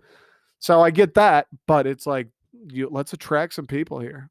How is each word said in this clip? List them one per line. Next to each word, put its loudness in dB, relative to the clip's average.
So 4
I 4
get 2
that, 4
but 2
it's -8
like, -6
"You, -8
let's -10
attract -4
some -12
people -8
here." -14